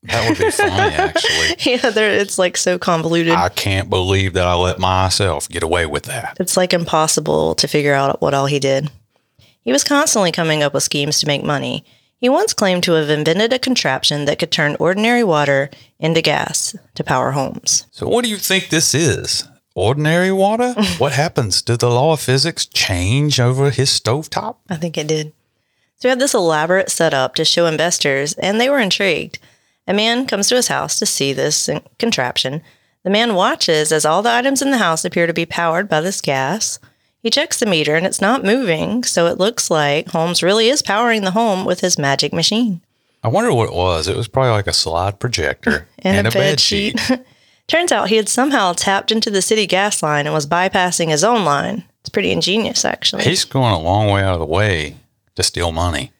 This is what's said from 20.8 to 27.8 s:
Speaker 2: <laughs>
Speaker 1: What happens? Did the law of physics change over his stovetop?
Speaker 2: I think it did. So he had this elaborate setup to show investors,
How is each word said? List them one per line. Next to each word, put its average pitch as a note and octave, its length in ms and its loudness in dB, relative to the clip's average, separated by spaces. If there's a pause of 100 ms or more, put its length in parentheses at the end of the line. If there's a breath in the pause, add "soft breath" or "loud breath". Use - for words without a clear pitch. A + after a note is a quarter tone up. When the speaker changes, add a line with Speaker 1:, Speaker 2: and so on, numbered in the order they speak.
Speaker 2:
<laughs> F3 120 -4
Speaker 1:
What C#3+ 140 0
happens? B2+ 500 0
Did A#2 180 -2
the A#2+ 100 2
law C3 240 2
of D3 60 -4
physics C#3 460 -2
change B2 760 0
over C3 300 2
his C3+ 180 0
stovetop? D#3 680 -2 (120)
Speaker 2:
I F3+ 80 -4
think D#3+ 220 -4
it D3+ 80 -4
did. D#3 260 -4 (640)
So - 120 -2
he - 20 4
had C4 80 0
this C4+ 160 0
elaborate E3+ 560 2
setup C#3+ 460 0
to D#3+ 80 0
show E3+ 220 2
investors, D3+ 680 0